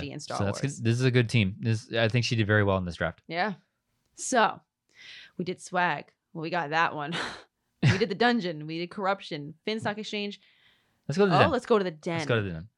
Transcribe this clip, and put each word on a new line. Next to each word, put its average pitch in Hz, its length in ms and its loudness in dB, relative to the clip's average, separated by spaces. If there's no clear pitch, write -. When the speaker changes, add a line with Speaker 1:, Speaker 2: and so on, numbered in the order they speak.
Speaker 1:
for 76 40 -6
I - 20 -8
G - 60 -10
and - 100 -10
Star - 160 -8
Speaker 2:
So 101 60 0
that's - 180 -2
Speaker 1:
Wars. 139 140 -4
Speaker 2:
good. 120 80 -8
This 113 140 4
is 127 60 0
a 131 60 6
good 120 180 4
team. 107 320 2
This, 110 320 -2
I 113 160 2
think 117 160 2
she 117 120 0
did 110 100 2
very 104 180 4
well 98 140 2
in 92 60 -2
this 87 120 -6
draft. 82 320 -4
Speaker 1:
Yeah. 180 240 -2
So - 440 0
we 180 60 -4
did 175 160 -8
swag. 175 460 0
Well, 165 100 -8
we 160 80 -6
got 160 200 -2
that 160 240 2
one. 151 260 -6
<laughs> - 40 -6
We 147 140 6
did 190 140 0
the 202 40 -4
dungeon. 180 520 0
We 160 100 -6
did 170 140 -6
corruption. 185 640 -6
Finn 220 160 -4
Stock 208 160 -4
Exchange. 208 420 -6
Speaker 2:
Let's 147 80 -2
go 196 80 6
to 196 60 4
the 175 80 6
Speaker 1:
Oh, - 20 8
Speaker 2:
den. 302 100 6
Speaker 1:
let's 240 140 0
go 220 140 4
to 196 60 2
the 185 60 -2
den. 165 280 -6
Speaker 2:
Let's 151 100 -2
go 123 80 2
to 107 60 0
the 98 80 -4
den. 82 280 -10